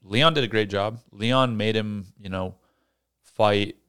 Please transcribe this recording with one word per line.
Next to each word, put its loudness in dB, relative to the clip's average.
Leon 2
did 0
a -2
great 0
job. -4
Leon 0
made 0
him, -4
you -14
know, -6
fight 0